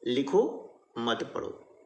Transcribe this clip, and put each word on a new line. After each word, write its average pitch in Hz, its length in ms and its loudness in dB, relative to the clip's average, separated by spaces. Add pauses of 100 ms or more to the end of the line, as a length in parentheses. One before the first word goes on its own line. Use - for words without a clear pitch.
लिखो 139 340 4 (560)
मत 117 260 0
पढ़ो। - 480 -8 (140)